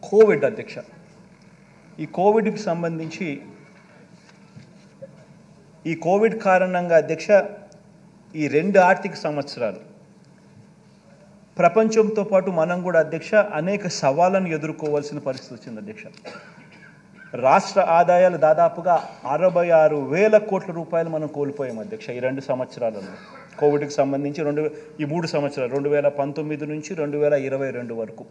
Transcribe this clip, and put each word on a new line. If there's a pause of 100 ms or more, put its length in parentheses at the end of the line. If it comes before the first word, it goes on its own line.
కోవిడ్
అధ్యక్ష, (1200)
ఈ
కోవిడ్కి
సంబంధించి, (2500)
ఈ
కోవిడ్
కారణంగా
అధ్యక్ష, (1080)
ఈ
రెండు
ఆర్థిక
సంవత్సరాలు (1800)
ప్రపంచంతో
పాటు
మనం
కూడా
అధ్యక్ష
అనేక
సవాళ్ళను
ఎదుర్కోవాల్సిన
పరిస్థితి
వచ్చింది
అధ్యక్ష. (1300)
రాష్ట్ర (160)
ఆదాయాలు
దాదాపుగా (380)
అరవై (100)
ఆరు
వేల
కోట్ల
రూపాయలు
మనం
కోల్పోయాం
అధ్యక్ష,
ఈ
రెండు
సంవత్సరాలలో. (460)
కోవిడ్కి
సంబంధించి
రెండు, (380)
ఈ
మూడు
సంవత్సరాలు,
రెండు
వేల (120)
పంతొమ్మిది
నుంచి
రెండు
వేల (120)
ఇరవై
రెండు
వరకు